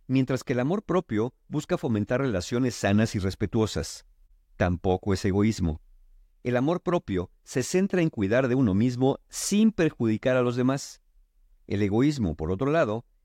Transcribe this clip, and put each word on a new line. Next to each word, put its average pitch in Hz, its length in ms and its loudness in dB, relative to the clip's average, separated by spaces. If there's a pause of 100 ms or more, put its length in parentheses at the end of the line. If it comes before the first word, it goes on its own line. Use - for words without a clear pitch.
mientras 131 380 0
que 135 100 -2
el 120 60 0
amor 170 220 -2
propio 127 520 -2 (140)
busca 151 280 -4
fomentar 120 440 -2
relaciones 120 540 -2
sanas 104 400 2
y 110 40 -4
respetuosas. 98 880 -4 (540)
Tampoco 92 540 0
es 90 100 -2
egoísmo. 95 560 0 (640)
El 123 120 -2
amor 143 280 0
propio 101 480 -2 (140)
se - 180 -4
centra 185 400 0
en 160 80 2
cuidar 113 360 0
de 120 80 0
uno 127 200 2
mismo 123 440 2 (120)
sin 208 420 2
perjudicar 127 640 0
a 127 60 2
los 123 120 0
demás. 127 460 -2 (640)
El 98 140 -2
egoísmo, 110 540 0
por 78 160 -4
otro 127 200 -2
lado, 120 360 0 (180)